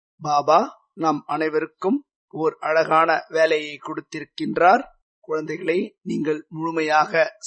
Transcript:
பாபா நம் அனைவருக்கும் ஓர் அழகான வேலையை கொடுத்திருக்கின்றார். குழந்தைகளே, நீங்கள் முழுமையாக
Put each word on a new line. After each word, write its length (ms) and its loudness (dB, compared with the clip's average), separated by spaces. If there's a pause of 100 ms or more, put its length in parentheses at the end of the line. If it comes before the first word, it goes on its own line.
(220)
பாபா 720 0
நம் 320 -2
அனைவருக்கும் 800 -2 (220)
ஓர் 320 -2
அழகான 680 2
வேலையை 480 0
கொடுத்திருக்கின்றார். 1040 0 (440)
குழந்தைகளே, 760 -4
நீங்கள் 480 -4
முழுமையாக 840 0 (160)